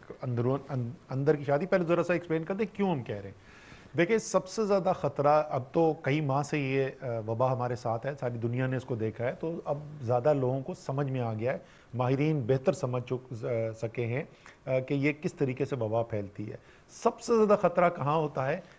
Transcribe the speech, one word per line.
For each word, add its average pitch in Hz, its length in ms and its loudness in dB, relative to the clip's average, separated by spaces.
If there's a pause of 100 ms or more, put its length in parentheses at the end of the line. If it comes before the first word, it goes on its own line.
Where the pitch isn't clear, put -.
(240)
अंदरून-, 127 460 0
अं-, 123 200 -4 (200)
अंदर 139 260 2
की 143 80 -8
शादी, 143 220 0
पहले 180 180 2
ज़रा 170 180 2
सा 175 120 0
एक्सप्लेन 160 300 -2
कर 196 100 -4
दें 208 120 -2
क्यों 196 240 -2
हम 143 120 -2
कह 110 120 -6
रहे 101 80 -8
हैं। 98 120 -12 (640)
देखिए, 175 220 4
सबसे 208 480 0
ज़्यादा 190 260 4
ख़तरा, 147 460 4
अब 139 360 -2
तो 160 300 4
कई 143 160 2
माह 143 220 2
से 151 160 -2
ये, 135 260 0
अ, 120 420 -4
वबा 117 240 2
हमारे 123 260 -2
साथ 117 300 -2
है, 143 80 -2
सारी 120 240 -4
दुनिया 120 280 0
ने 127 100 -2
इसको 123 200 -4
देखा 110 280 -4
है, 143 100 -2
तो 170 320 -6
अब 147 160 -4 (200)
ज़्यादा 123 300 4
लोगों 135 300 0
को - 120 -8
समझ 139 360 -4
में 131 100 -2
आ 113 140 -2
गया 117 180 -2
है, - 100 -8 (340)
माहिरीन 135 500 2
बेहतर 131 260 2
समझ 123 300 -4
चुक-, 127 320 -6
स-, 113 100 -8
अ, 113 280 -2
सके 113 300 -6
हैं, 120 200 -2
अ, - 580 -4
कि 131 140 -2
ये 143 180 2
किस 151 260 -6
तरीके 131 260 0
से 135 120 -2
वबा 113 260 0
फैलती 104 420 -6
है। - 140 -10 (320)
सबसे - 440 0
ज़्यादा 214 220 6
ख़तरा 175 320 4
कहाँ 151 300 0
होता 143 260 -2
है? 160 180 -2 (160)